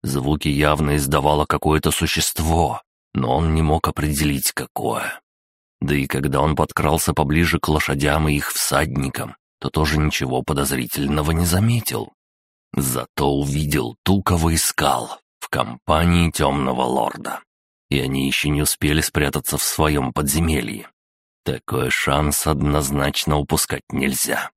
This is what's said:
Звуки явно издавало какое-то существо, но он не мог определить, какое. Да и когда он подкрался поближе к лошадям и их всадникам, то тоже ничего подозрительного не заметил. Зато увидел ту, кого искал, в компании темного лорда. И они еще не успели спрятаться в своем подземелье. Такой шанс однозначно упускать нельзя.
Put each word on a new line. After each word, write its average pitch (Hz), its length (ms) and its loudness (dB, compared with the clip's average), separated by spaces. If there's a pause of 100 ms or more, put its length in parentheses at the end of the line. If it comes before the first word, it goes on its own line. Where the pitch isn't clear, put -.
Звуки 69 460 0
явно 73 480 2
издавало 73 500 2
какое-то 78 440 2
существо, 80 920 0 (320)
но 64 220 0
он 80 180 2
не 80 80 2
мог 78 260 2
определить, 73 640 -2
какое. - 680 -6 (600)
Да 71 140 0
и 69 120 0
когда 69 340 0
он 78 140 2
подкрался 78 580 0
поближе 80 460 2
к - 100 -2
лошадям 76 600 0
и 76 60 2
их 71 180 -2
всадникам, 67 840 -2 (240)
то 69 80 -4
тоже 76 300 0
ничего 67 440 0
подозрительного 69 920 -2
не 82 120 2
заметил. 95 680 0 (600)
Зато 67 600 -2
увидел 71 720 -2
ту, 95 180 2
кого 82 320 2
искал, 67 640 0 (220)
в - 80 -14
компании 80 840 2
темного 67 520 0
лорда. - 580 -2 (500)
И 69 80 0
они 67 280 -2
еще 69 240 -2
не 73 120 0
успели 76 380 0
спрятаться 76 560 -2
в 71 60 -2
своем 71 500 0
подземелье. 71 760 -2 (580)
Такой 64 440 -4
шанс 73 580 0
однозначно 71 880 0
упускать 73 560 -2
нельзя. 67 640 -2